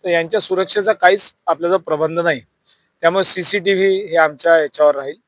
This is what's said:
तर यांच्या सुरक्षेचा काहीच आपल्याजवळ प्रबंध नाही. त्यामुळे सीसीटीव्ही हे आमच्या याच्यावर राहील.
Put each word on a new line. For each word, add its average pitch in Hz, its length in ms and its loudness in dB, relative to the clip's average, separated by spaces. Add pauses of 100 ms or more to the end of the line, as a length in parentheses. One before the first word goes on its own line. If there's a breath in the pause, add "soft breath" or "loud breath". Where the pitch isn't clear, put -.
तर 185 60 -4
यांच्या 170 300 0
सुरक्षेचा 190 540 -2
काहीच 196 400 2 (140)
आपल्याजवळ 170 300 -2
प्रबंध 160 420 -4
नाही. 156 220 -2 (600 soft breath)
त्यामुळे 180 220 0
सीसीटीव्ही 190 840 0
हे 165 120 -2
आमच्या 160 420 2
याच्यावर 147 360 2
राहील. 139 200 -8 (120)